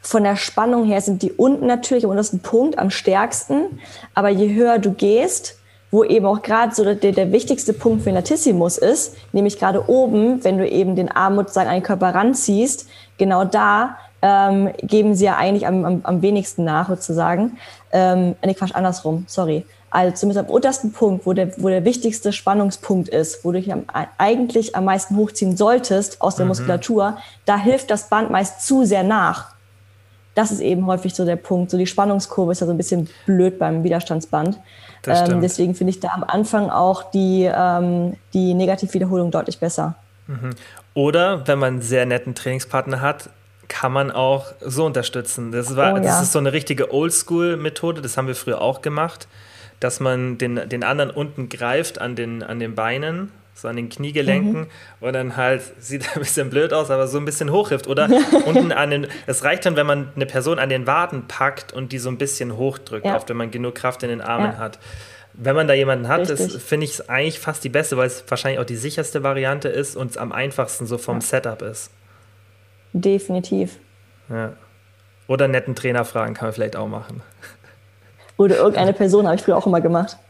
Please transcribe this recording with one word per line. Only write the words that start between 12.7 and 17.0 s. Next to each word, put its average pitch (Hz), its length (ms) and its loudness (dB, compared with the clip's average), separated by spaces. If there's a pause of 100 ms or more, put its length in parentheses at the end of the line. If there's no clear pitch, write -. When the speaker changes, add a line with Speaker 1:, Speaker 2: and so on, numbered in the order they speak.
Speaker 1:
genau 190 300 4
da, 214 500 2 (240)
ähm, 196 500 4 (120)
geben 214 320 4
sie 185 100 4
ja 190 140 4
eigentlich 196 280 2
am, 185 200 2
am, 180 180 2
am 180 160 0
wenigsten 196 440 0
nach 165 240 0
sozusagen. 180 680 -2 (340)